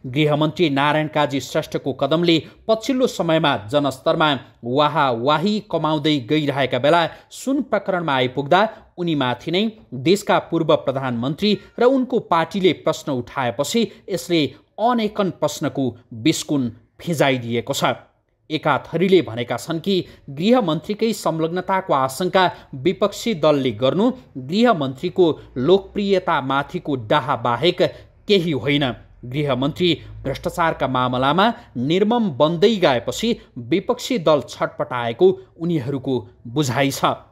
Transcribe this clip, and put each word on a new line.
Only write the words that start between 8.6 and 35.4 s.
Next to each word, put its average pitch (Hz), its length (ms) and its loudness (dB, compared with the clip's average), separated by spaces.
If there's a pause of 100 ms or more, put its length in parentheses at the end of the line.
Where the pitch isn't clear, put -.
उनीमाथि 151 540 -2
नै 190 120 0 (400)
देशका 196 340 2 (140)
पूर्व 160 260 4
प्रधानमन्त्री 135 800 -2 (220)
र 233 80 4
उनको 254 400 2
पार्टीले 170 460 2 (100)
प्रश्न - 300 -2
उठाएपछि 131 760 -2 (220)
यसले 170 360 0 (360)
अनेकन 214 500 0
प्रश्नको 143 520 -4 (400)
बिस्कुन 143 480 0 (260)
फिजाइदिएको 131 760 -2
छ। - 100 -2 (680)
एकाथरीले 160 720 2
भनेका 120 360 -6
छन् 165 220 -6
कि 196 160 -2 (340)
गृहमन्त्रीकै 208 840 0
संलग्नताको 175 760 -2
आशंका 170 560 2 (260)
विपक्षी 190 600 -2
दलले 143 380 2
गर्नु 139 380 2 (260)
गृहमन्त्रीको 170 880 0 (340)
लोकप्रियतामाथिको 165 1400 0 (100)
डाहा 135 320 2
बाहेक 127 440 0 (460)
केही 175 240 2
होइन। 139 420 0 (300)
गृहमन्त्री 139 680 0 (300)
भ्रष्टाचारका 156 640 -2
मामलामा 127 580 2 (320)
निर्मम 202 600 0
बन्दै 170 400 4
गएपछि 165 520 0 (400)
विपक्षी 226 500 -2
दल 151 300 4
छटपटाएको 135 800 -2 (340)